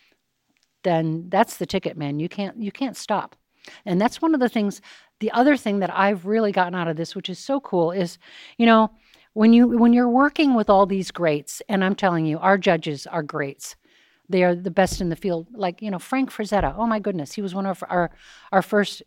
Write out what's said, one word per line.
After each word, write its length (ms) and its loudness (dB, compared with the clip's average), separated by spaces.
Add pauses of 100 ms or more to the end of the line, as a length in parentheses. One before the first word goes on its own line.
(840)
then 480 -2
that's 260 2
the 100 -6
ticket, 300 -6
man. 240 -6
You 80 -6
can't, 320 -10
you 100 -6
can't 260 -8
stop. 380 -6 (500)
And 160 0
that's 220 -2
one 120 2
of 60 0
the 80 0
things, 320 -4 (400)
the 120 -4
other 240 4
thing 240 -4
that 160 -4
I've 300 -2
really 260 0
gotten 220 0
out 140 -2
of 80 -4
this, 180 -8
which 140 -10
is 100 -10
so 220 -4
cool, 300 0
is, 280 -6 (380)
you 100 2
know, 240 6 (440)
when 180 6
you, 160 8
when 240 4
you're 160 4
working 460 2
with 160 2
all 160 8
these 240 -4
greats, 580 -2
and 160 0
I'm 100 0
telling 320 0
you, 120 -2
our 200 2
judges 480 -2
are 160 -6
greats. 540 -10 (520)
They 140 2
are 120 4
the 160 -6
best 300 0
in 80 -2
the 80 -4
field. 360 -6
Like, 280 -6
you 100 -8
know, 80 -6
Frank 320 -4
Frazetta, 460 -2
oh 100 -2
my 120 0
goodness, 340 -6
he 100 -8
was 120 -8
one 120 -4
of 220 -6
our, 220 0 (420)
our 100 4
first 440 -2